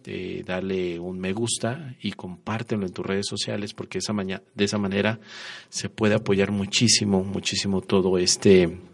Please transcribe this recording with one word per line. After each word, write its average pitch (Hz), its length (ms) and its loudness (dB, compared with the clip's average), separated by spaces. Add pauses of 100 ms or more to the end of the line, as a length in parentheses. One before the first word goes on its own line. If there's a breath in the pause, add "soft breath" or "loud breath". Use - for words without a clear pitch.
eh, 92 400 -8
dale 92 540 -4
un 92 200 -8
me 92 140 -2
gusta 120 680 -4
y 104 100 -4
compártelo 107 720 -6
en 90 80 -6
tus 90 120 -8
redes 98 220 -2
sociales, 104 460 -6
porque - 240 -10
esa 95 160 -4
maña-, 95 280 -4 (140)
de 104 100 0
esa 104 120 0
manera 101 420 0 (480 loud breath)
se - 220 -8
puede 107 260 2
apoyar 98 360 2
muchísimo, 101 760 2
muchísimo 98 560 -2
todo 95 360 2
este, 90 600 6 (140)